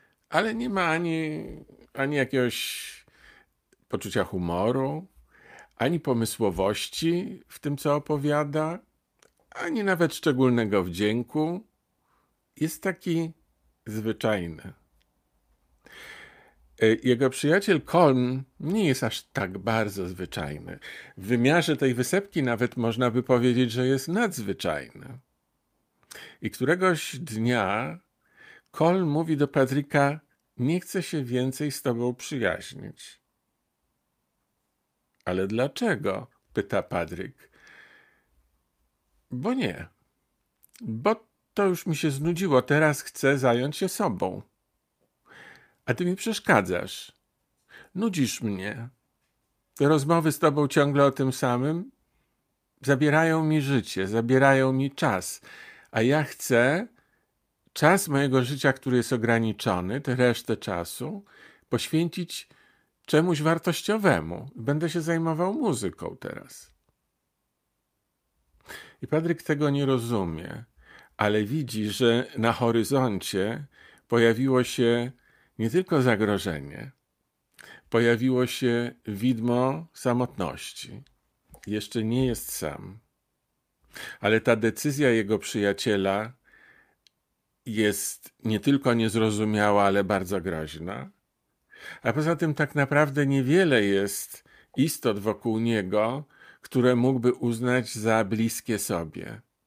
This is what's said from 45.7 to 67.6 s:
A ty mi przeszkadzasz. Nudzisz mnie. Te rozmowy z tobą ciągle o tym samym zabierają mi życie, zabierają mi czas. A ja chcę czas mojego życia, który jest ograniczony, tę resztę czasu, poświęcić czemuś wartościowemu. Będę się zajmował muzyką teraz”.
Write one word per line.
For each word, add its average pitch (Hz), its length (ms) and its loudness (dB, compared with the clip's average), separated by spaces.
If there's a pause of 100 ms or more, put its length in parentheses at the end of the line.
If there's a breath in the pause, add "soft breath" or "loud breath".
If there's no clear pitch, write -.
A 123 80 2
ty 180 100 -2
mi 180 120 0
przeszkadzasz. - 960 0 (800 loud breath)
Nudzisz 180 480 -2
mnie. 107 460 -6 (840)
Te 143 140 2
rozmowy 156 440 2
z - 60 -10
tobą 147 300 2
ciągle 143 360 4
o 139 60 6
tym 131 220 0
samym 147 580 -2 (920)
zabierają 151 640 4
mi 156 180 2
życie, 117 440 0
zabierają 131 640 4
mi 135 180 0
czas. 104 500 -2 (500 loud breath)
A 110 120 0
ja 143 220 4
chcę 135 640 2 (840)
czas 180 360 4
mojego 139 360 4
życia, 135 280 2
który 127 240 0
jest 120 160 2
ograniczony, 113 880 0
tę 127 160 -4
resztę 123 400 2
czasu, 123 680 -8 (440 loud breath)
poświęcić 165 800 -4 (580 soft breath)
czemuś 160 360 2
wartościowemu. 160 1120 0
Będę 147 340 -2
się 170 100 -4
zajmował 165 540 -2
muzyką 165 680 -4
teraz”. - 520 -14 (2250 loud breath)